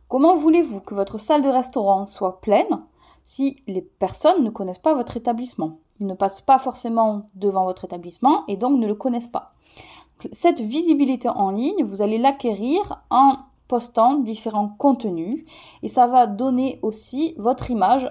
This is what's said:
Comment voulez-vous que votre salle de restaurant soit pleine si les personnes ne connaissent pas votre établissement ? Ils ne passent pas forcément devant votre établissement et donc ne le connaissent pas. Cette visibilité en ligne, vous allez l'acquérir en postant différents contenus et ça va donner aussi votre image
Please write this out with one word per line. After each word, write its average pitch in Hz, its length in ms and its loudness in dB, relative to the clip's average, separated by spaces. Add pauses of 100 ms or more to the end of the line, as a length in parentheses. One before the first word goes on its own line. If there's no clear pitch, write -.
Comment 294 280 4
voulez-vous 302 460 2
que - 140 -12
votre 202 240 -4
salle 294 240 2
de 277 60 2
restaurant 214 580 0
soit 185 340 -6
pleine 233 400 2 (420)
si 269 340 -6 (100)
les 185 140 -4
personnes 302 640 0
ne 220 60 0
connaissent 190 300 -8
pas 311 160 2
votre 247 200 -6
établissement ? 233 640 -6 (220)
Ils 202 80 -6
ne 190 80 -6
passent 190 260 -4
pas 269 160 6
forcément 226 800 -2
devant 190 300 0
votre 185 200 -6
établissement 180 640 -2
et 202 100 -6
donc 254 220 2
ne 220 80 0
le 208 80 -2
connaissent 233 320 -6
pas. - 260 -10 (800)
Cette - 300 0
visibilité 269 680 0
en 196 220 0
ligne, 285 320 -2
vous 196 180 -6
allez 220 160 0
l'acquérir 254 920 -2
en 269 240 6 (320)
postant 240 480 2
différents 214 540 -4
contenus 226 760 -2 (380)
et 220 60 -8
ça 247 180 4
va 247 180 4
donner 254 560 -2
aussi 254 560 -6
votre 240 320 -4
image 240 420 0